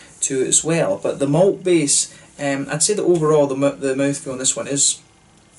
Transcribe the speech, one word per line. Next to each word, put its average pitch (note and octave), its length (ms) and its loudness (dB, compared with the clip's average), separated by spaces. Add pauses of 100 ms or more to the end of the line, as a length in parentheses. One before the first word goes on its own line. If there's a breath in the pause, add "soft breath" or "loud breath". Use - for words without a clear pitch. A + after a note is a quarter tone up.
(220 loud breath)
to C3 200 -2
it - 60 -2
as - 160 0
well. D3 400 0
But - 160 -4
the C#3 80 0
malt E3+ 340 2
base, E3 560 0 (220 loud breath)
um, C#3 320 -2
I'd D3+ 100 -2
say G#3 120 0
that F#3+ 100 -2
overall D#3 440 4
the C3+ 100 -4
mou-, C#3 180 0
the C3+ 180 -2
mouthfeel C#3 380 -2
on B2+ 60 -8
this C3 180 -2
one A#2 140 -8
is C#3 320 -2 (580)